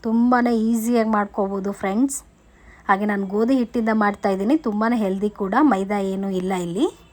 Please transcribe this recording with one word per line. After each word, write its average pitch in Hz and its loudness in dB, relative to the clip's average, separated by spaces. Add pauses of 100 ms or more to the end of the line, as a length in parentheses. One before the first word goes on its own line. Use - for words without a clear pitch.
ತುಂಬಾ 233 4 (300)
ಈಸಿಯಾಗಿ 226 0
ಮಾಡ್ಕೋಬೋದು 202 -2 (100)
ಫ್ರೆಂಡ್ಸ್. 214 0 (720)
ಹಾಗೆ 208 2
ನಾನು 202 -2
ಗೋಧಿ 226 2
ಹಿಟ್ಟಿಂದ 226 -2 (100)
ಮಾಡ್ತಾಯಿದ್ದೀನಿ, 208 0 (120)
ತುಂಬಾ 214 -2 (160)
ಹೆಲ್ದಿ 196 -2 (120)
ಕೂಡ, 190 -4 (180)
ಮೈದಾ 196 -2 (160)
ಏನೂ 196 -4 (100)
ಇಲ್ಲ 185 -4 (160)
ಇಲ್ಲಿ. 202 -4 (260)